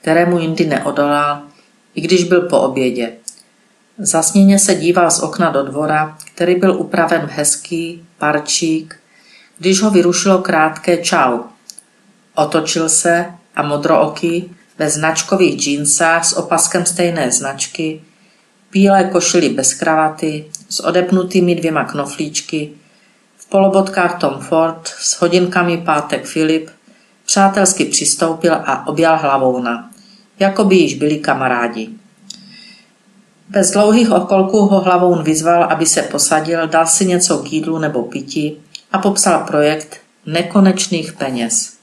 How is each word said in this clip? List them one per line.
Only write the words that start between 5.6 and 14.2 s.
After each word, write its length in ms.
dvora, 540
který 200
byl 200
upraven 520
v 40
hezký 760
parčík, 840
když 240
ho 100
vyrušilo 460
krátké 600
čau. 420
Otočil 540
se 360
a 80
modrooký 920